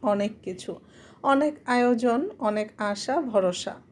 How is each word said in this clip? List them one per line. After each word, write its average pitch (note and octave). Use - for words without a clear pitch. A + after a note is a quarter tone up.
অনেক G3+
কিছু, -
অনেক D4
আয়োজন, B3
অনেক G#3+
আশা G3+
ভরসা। F#3+